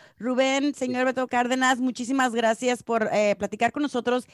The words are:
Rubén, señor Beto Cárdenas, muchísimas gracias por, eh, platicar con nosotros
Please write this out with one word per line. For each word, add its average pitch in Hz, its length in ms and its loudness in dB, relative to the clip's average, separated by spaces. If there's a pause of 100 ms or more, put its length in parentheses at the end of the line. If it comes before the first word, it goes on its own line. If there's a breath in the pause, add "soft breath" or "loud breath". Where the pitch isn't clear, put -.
(180 soft breath)
Rubén, 269 560 0
señor 254 320 -2
Beto 254 220 -2
Cárdenas, 254 540 0
muchísimas 254 520 0
gracias 233 480 0
por, 226 300 0
eh, 208 260 2
platicar 214 360 -2
con 294 100 -2
nosotros 247 500 -2